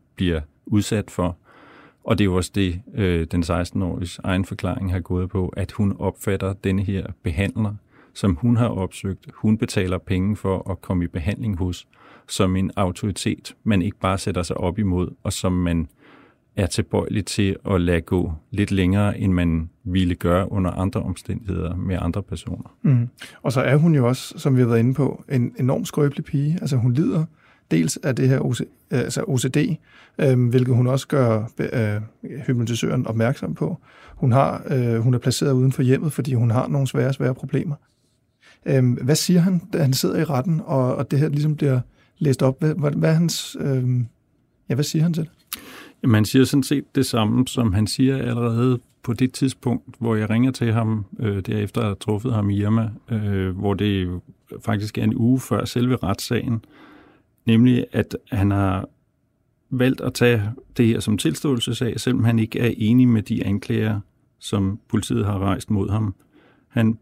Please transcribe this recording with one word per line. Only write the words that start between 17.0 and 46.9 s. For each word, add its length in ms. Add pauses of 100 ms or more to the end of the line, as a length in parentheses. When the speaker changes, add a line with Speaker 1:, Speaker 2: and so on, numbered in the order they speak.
Speaker 1:
til 300 (140)
at 120
lade 200
gå 320 (180)
lidt 200
længere, 480
end 140
man 360 (140)
ville 320
gøre 360
under 200
andre 300
omstændigheder 720
med 260
andre 220
personer. 580
Speaker 2:
Mm. 280 (320)
Og 100
så 100
er 140
hun 200
jo 120
også, 320
som 160
vi 60
har 60
været 120
inde 140
på, 380
en 280
enormt 280
skrøbelig 380
pige. 360
Altså, 160
hun 160
lider 320 (460)
dels 260
af 180
det 140
her 100
O 140
C, 80 (300)
altså 360
O 100
C 140
D, 260 (420)
øhm, 280
hvilket 280
hun 120
også 200
gør, 520
øh, 420 (460)
hypnotisøren 600
opmærksom 460
på. 240 (380)
Hun 160
har, 380
øh, 300
hun 140
er 40
placeret 340
uden 200
for 120
hjemmet, 300
fordi 200
hun 180
har 160
nogle 200
svære, 260
svære 220
problemer. 400 (920)
Øhm, 260
hvad 240
siger 240
han, 220 (120)
da 80
han 120
sidder 240
i 60
retten, 420
og, 300
og 160
det 80
her 100
ligesom 260
bliver 240 (380)
læst 260
op? 160
Hvad, 160
hvad, 160
hvad 180
er 40
hans, 460
øhm, 480 (600)
ja, 40
hvad 100
siger 200
han 100
til 100
det? 80 (720)
Speaker 1:
Jamen, 120
han 100
siger 200
sådan 180
set 200 (120)